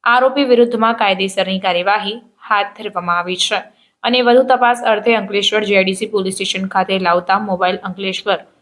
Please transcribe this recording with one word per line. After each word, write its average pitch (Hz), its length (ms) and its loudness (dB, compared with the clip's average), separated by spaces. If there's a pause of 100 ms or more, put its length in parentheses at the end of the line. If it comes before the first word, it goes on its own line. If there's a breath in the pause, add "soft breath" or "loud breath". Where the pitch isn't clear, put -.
આરોપી 262 400 2
વિરુદ્ધમાં 233 560 2
કાયદેસરની 190 600 -2
કાર્યવાહી 196 560 0 (260)
હાથ 208 320 -2
ધરવામાં 175 460 -4
આવી 180 180 -6
છે 202 200 -2 (460 soft breath)
અને 240 180 0
વધુ 240 260 6
તપાસ 247 360 2
અર્થે 220 320 2
અંકલેશ્વર 202 480 -2
જે 196 120 0
આઈ 190 100 4
ડી 190 140 -4
સી 214 140 -6
પોલીસ 190 220 -2
સ્ટેશન 190 320 -6
ખાતે 190 320 0
લાવતા 180 440 0
મોબાઈલ 190 380 -2
અંકલેશ્વર 190 580 -4 (220)